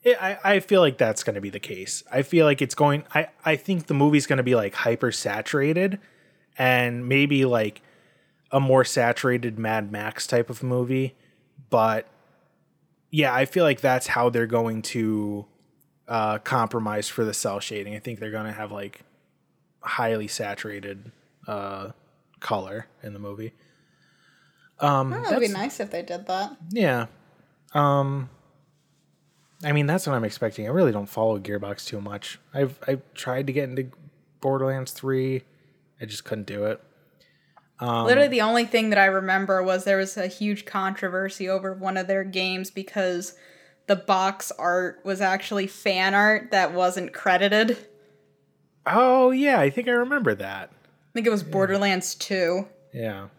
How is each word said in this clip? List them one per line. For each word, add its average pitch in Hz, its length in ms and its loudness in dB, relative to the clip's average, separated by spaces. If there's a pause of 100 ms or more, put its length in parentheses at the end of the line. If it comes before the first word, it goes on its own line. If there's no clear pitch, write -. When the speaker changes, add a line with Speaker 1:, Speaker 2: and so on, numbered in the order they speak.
Speaker 1:
It, 240 160 6
I, 190 220 -4
I 196 180 4
feel 196 200 4
like 143 180 4
that's 113 240 2
gonna 101 180 -4
be 98 100 -8
the 104 100 -12
case. - 500 -10
I 135 120 0
feel 160 240 4
like 143 140 4
it's 135 140 -2
going, 147 300 2 (100)
I, 151 140 0 (160)
I 156 120 2
think 170 300 -2
the 151 80 -2
movie's 143 320 6
gonna 135 160 0
be, 127 120 2
like, 104 200 0
hyper 117 380 0
saturated 151 880 -2 (580)
and 123 500 2
maybe, 139 360 4
like, 113 380 0 (680)
a 139 100 2
more 131 240 6
saturated 120 760 0
Mad 110 340 -4
Max 104 340 -8
type 120 240 0
of 120 120 -10
movie. 127 520 -2 (560)
But, 113 360 2 (1040)
yeah, 147 220 2
I 131 120 4
feel 170 200 2
like 143 160 2
that's 127 280 2
how 120 200 2
they're 117 180 0
going 113 360 -2
to, 104 640 -4 (600)
uh, 107 300 -2
compromise 110 680 -2
for - 160 -2
the 107 80 -2
cell 101 280 -4
shading. 104 340 -10
I 107 60 -12
think 113 180 -10
they're 107 140 -10
gonna 107 200 -8
have, 104 200 -10
like, 101 300 -14 (800)
highly 110 460 -4
saturated, 101 840 -10 (340)
uh, 98 440 -10 (500)
color 101 460 -6 (180)
in 104 80 -12
the 101 80 -16
movie. 104 320 -12 (1300)
Um, 135 320 2
Speaker 2:
Oh, 466 100 -6
that'd 381 160 0
be 240 80 2
Speaker 1:
that's 202 60 -2
Speaker 2:
nice 208 280 -6
if 208 120 -6
they 175 100 -6
did 180 240 -10
that. 196 300 -4 (140)
Speaker 1:
Yeah. 143 360 2 (680)
Um, 139 580 2 (1300)
I 151 60 -2
mean, 147 160 4
that's 175 220 0
what 139 80 0
I'm 113 80 -2
expecting. 107 420 -4
I 113 40 -6
really 160 200 4
don't 104 180 -4
follow 110 300 0
Gearbox 101 480 -8
too 104 140 -10
much. 101 400 -12 (120)
I've, 135 260 0 (100)
I've 135 140 -2 (120)
tried 131 320 -4
to 135 60 -4
get 139 160 -2
into 127 200 -6 (520)
Borderlands 135 500 -2
three. 131 540 -2 (560)
I - 40 -10
just 107 200 -12
couldn't 107 240 -8
do 101 160 -4
it. 107 180 -4 (960)
Um, 117 280 0
Speaker 2:
Literally, 269 220 6
the 247 120 0
only 233 240 2
thing 226 260 0
that 202 80 4
I 196 80 8
remember 190 560 2
was 185 220 0
there 196 140 2
was 190 180 -4
a 190 100 -4
huge 208 380 -4
controversy 190 840 -4
over 190 260 -2
one 190 220 -4
of 185 120 -4
their 196 160 0
games 185 480 -4
because 185 600 -4 (520)
the 202 100 4
box 190 600 0
art 175 460 0
was 190 160 -4
actually 196 480 0
fan 190 460 0
art 208 360 4
that 185 220 2
wasn't 180 400 0
credited. 202 640 4 (1080)
Speaker 1:
Oh, 254 460 6
yeah, 262 300 4
I 139 100 4
think 240 160 -4
I 247 60 0
remember 247 420 0
that. 98 380 -10
Speaker 2:
I - 420 -20
think 226 120 -2
it 233 40 4
was 202 140 -2
Speaker 1:
Yeah. 151 60 -12
Speaker 2:
Borderlands 190 640 0
two. 185 500 -2 (260)
Speaker 1:
Yeah. 104 360 -8 (100)